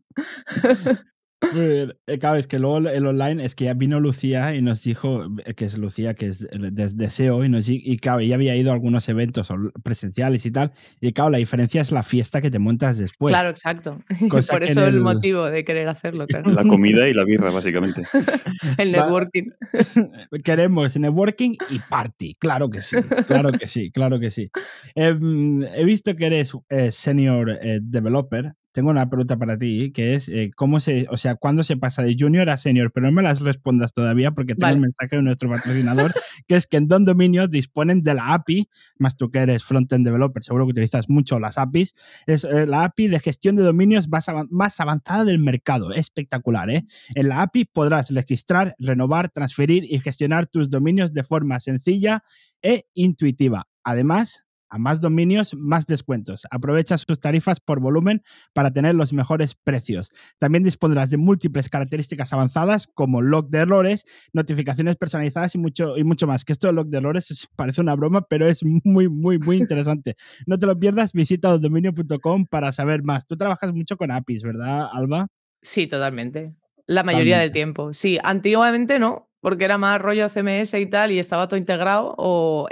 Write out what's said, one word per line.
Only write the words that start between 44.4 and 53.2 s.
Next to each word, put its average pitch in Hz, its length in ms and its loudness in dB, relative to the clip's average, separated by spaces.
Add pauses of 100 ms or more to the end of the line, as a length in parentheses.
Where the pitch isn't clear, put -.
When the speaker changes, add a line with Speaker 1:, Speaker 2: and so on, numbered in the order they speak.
Speaker 2:
más 185 280 0
avanzada 156 460 -2
del 185 140 2
mercado. 127 540 0
Espectacular, 123 760 -4
¿eh? 147 160 -2 (300)
En 139 160 2
la 135 100 0
api 240 240 0
podrás 151 460 0
registrar, 156 680 0
renovar, 127 520 0
transferir 143 540 0
y 139 160 -2
gestionar 151 480 -2
tus 151 200 0
dominios 156 460 2
de 143 100 -2
forma 147 360 -2
sencilla 196 640 0 (380)
e 226 320 0
intuitiva. 139 760 0 (160)